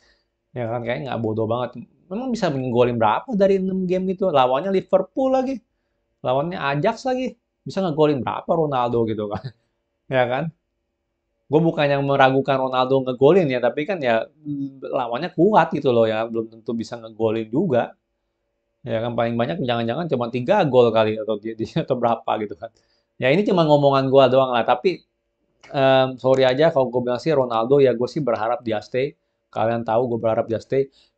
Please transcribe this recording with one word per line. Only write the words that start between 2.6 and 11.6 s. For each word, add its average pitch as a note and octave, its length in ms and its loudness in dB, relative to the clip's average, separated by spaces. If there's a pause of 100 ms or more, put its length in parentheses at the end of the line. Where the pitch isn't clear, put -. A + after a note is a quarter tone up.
berapa A2 320 0
dari G3 320 2
enam F#3+ 240 -4
game F#3 240 -2
itu? F#3+ 160 -2
Lawannya C#3+ 480 2
Liverpool G3 560 -2
lagi. C4 240 -2 (640)
Lawannya D3 400 -2
Ajax D3 480 -2
lagi. B3+ 320 -4 (220)
Bisa - 160 -10
ngegolin D3+ 480 2
berapa G#2 240 -6
Ronaldo B2+ 560 0
gitu G#2+ 240 -4
kan? G#2 80 -6 (420)
<laughs> - 320 -20
Ya B2+ 140 2
kan? C3+ 240 -4 (960)
Gue D3+ 160 2